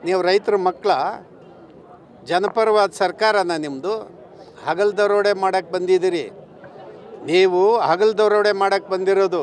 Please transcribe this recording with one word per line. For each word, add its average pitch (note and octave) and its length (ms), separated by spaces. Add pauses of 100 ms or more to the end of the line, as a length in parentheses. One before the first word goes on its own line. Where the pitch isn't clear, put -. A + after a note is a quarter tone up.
ನೀವು F#3 220
ರೈತರ G#3 280 (120)
ಮಕ್ಕಳ? F3+ 240 (1400)
ಜನಪರವಾದ G#3 600 (120)
ಸರ್ಕಾರನ F#3+ 500 (120)
ನಿಮ್ಮದು? C#3+ 280 (720)
ಹಗಲ್ F3 340
ದರೋಡೆ G3+ 320 (120)
ಮಾಡಕ್ಕೆ F#3+ 320
ಬಂದಿದ್ದೀರಿ F3+ 500 (1040)
ನೀವು, F3+ 320 (280)
ಹಗಲ್ G3+ 300
ದರೋಡೆ G#3 320 (100)
ಮಾಡಕ್ಕೆ G3 320
ಬಂದಿರೋದು. F#3 480